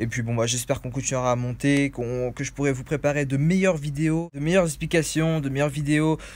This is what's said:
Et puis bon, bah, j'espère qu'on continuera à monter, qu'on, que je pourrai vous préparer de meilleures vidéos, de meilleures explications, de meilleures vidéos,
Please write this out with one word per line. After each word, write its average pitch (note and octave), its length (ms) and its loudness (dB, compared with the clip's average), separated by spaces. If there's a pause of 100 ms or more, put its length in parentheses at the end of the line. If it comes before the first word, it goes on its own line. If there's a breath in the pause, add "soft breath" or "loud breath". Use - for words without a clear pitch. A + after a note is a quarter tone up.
Et A2+ 60 0
puis A#2 160 -4
bon, A#2 100 -2
bah, A#2 140 2
j'espère B2 340 -2
qu'on B2+ 120 -8
continuera B2+ 400 -2
à - 20 2
monter, C#3 560 0
qu'on, B2 400 -4
que C3+ 140 -8
je C3+ 80 -8
pourrai C#3+ 180 0
vous C3 140 -4
préparer C#3+ 400 0
de C3+ 120 0
meilleures F3+ 400 4
vidéos, D#3 560 -2
de - 60 -10
meilleures E3+ 280 4
explications, D#3+ 720 0
de C#3 80 -2
meilleures C#3 200 2
vidéos, D3+ 500 2 (180 loud breath)